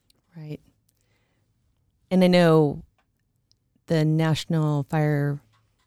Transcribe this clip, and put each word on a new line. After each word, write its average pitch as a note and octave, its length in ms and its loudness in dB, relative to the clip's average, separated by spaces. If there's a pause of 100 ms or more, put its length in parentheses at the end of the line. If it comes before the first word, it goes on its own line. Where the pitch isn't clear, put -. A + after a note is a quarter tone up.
(380)
Right. D3+ 220 -18 (1600)
And F#3 80 4
I F3+ 40 4
know D#3+ 540 2 (1080)
the D#3 180 0
National D#3 760 -2
Fire D3 540 -2 (500)